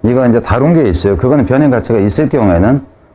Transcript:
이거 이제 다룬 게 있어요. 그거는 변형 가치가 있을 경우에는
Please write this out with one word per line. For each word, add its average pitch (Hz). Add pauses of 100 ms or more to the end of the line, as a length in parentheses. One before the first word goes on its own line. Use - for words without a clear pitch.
이거 123
이제 117
다룬 135
게 160
있어요. 101
그거는 131
변형 139
가치가 117
있을 104
경우에는 110 (160)